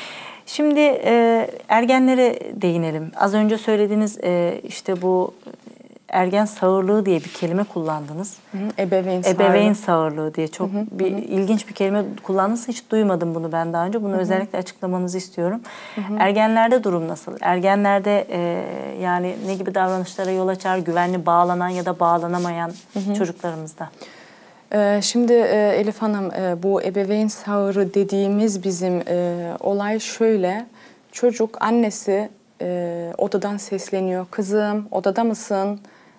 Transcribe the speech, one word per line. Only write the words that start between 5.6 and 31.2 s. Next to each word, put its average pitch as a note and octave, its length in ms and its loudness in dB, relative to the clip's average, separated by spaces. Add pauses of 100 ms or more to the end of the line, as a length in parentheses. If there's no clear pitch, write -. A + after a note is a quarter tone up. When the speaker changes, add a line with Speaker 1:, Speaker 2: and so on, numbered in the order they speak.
Speaker 1:
ergen F#3 360 2
sağırlığı F#3+ 640 2
diye F3+ 120 4
bir D3+ 100 -6
kelime F3+ 360 -2
kullandınız. D#3 720 -6 (160)
Speaker 2:
Hı G3+ 60 -8
hı, F#3+ 40 -4 (160)
ebeveyn F#3 440 0
Speaker 1:
Ebeveyn G3 500 4
Speaker 2:
sağırlığı. - 20 4
Speaker 1:
sağırlığı D#3 600 0
diye D#3+ 140 -2
çok F#3 240 -4
Speaker 2:
Hı G3+ 60 -4
hı, G#3 120 -2
Speaker 1:
bir F#3+ 220 -2
Speaker 2:
hı G3 40 -4
hı. G#3 40 -4
Speaker 1:
ilginç G3 480 0
bir G#3 60 -16
kelime G3+ 300 0 (180)
kullandınız. G3+ 460 0
Hiç - 220 -8
duymadım F3+ 440 2
bunu E3 180 -4
ben E3 200 -2
daha E3+ 140 0
önce. G#3+ 160 -2
Bunu G3+ 100 -2
Speaker 2:
Hı F#3+ 40 0
hı. F#3 40 2
Speaker 1:
özellikle F#3+ 380 -2
açıklamanızı F3+ 600 -4
istiyorum. F#3 420 -4 (340)
Speaker 2:
Hı G#3+ 60 -6
hı. G3+ 180 -6
Speaker 1:
Ergenlerde A3 640 4
durum F3 240 0
nasıl? E3 320 -8
Ergenlerde, G3 880 2
e, F3 320 -2 (400)
yani F3+ 340 -2 (100)
ne F#3+ 80 -4
gibi F#3+ 200 -6
davranışlara F#3 560 -2
yol F#3 180 0
açar? F#3+ 300 -2
Güvenli F3 480 0
bağlanan F3+ 420 4
ya F3+ 180 -4
da F3 140 -4
bağlanamayan E3+ 720 0 (220)
Speaker 2:
Hı G3+ 60 -4
hı. G3 140 -2
Speaker 1:
çocuklarımızda. E3 760 -6 (840)
Speaker 2:
Ee, G#3 280 4
şimdi, A#3+ 300 2
e, G#3+ 440 4
Elif G#3 260 -2
Hanım, G3+ 320 -2
e, F3+ 280 -2
bu G3 200 2
ebeveyn G3+ 460 0
sağırı G3+ 640 -2
dediğimiz G3 680 0
bizim, F3+ 440 0
e, F3 420 -2 (100)
olay G3+ 400 -2
şöyle. A3 640 0 (460)
Çocuk A3+ 500 0